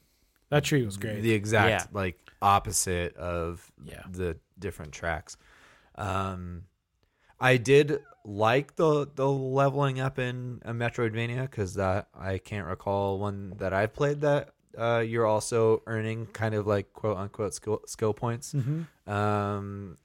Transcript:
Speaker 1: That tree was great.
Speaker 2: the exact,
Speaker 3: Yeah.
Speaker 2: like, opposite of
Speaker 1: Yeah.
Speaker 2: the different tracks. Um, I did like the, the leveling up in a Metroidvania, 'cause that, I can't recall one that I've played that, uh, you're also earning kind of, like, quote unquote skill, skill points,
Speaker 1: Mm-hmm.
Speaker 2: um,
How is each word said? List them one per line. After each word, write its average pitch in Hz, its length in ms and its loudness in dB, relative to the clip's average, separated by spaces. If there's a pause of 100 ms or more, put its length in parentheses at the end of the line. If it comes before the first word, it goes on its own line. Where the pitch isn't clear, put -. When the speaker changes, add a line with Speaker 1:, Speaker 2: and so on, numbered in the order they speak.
(480)
Speaker 1:
That 143 160 2
tree 139 200 2
was 98 120 -6
great. 107 260 -6
Speaker 2:
the 113 100 4
exact, 107 380 4
Speaker 3:
Yeah. 92 220 0
Speaker 2:
like, 95 260 -4 (240)
opposite 95 760 2
of 85 540 -6 (140)
Speaker 1:
Yeah. - 260 -16
Speaker 2:
the 90 280 -4 (200)
different 87 340 -10
tracks. 82 440 -6 (580)
Um, 92 720 -6 (760)
I 127 180 6
did 139 440 6 (240)
like 110 520 2
the, 151 380 4
the 135 140 0
leveling 135 720 2
up 135 180 -4
in 123 460 -6
a 117 80 -6
Metroidvania, 117 800 -2
'cause 98 240 -4
that, 98 400 0
I 95 240 -6
can't 101 280 -8
recall 98 540 -2
one 101 380 -6
that 95 140 -2
I've 104 220 0
played 147 280 -2
that, 143 320 0 (220)
uh, 117 300 2
you're 117 200 2
also 110 600 4
earning 110 400 -4
kind 107 280 -4
of, 104 120 0
like, 101 260 0
quote 107 240 -2
unquote 101 380 -6
skill, - 320 -4
skill 110 260 0
points, 117 420 -6
Speaker 1:
Mm-hmm. 147 560 -4
Speaker 2:
um, 101 960 -2